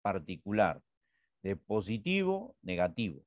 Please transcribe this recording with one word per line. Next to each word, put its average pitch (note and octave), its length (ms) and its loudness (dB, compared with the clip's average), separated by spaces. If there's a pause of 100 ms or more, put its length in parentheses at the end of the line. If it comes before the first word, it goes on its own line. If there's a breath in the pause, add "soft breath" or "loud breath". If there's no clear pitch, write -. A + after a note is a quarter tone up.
particular, G2+ 800 0 (600)
de G2 120 -2
positivo, F3+ 1040 -2
negativo. F2+ 640 -2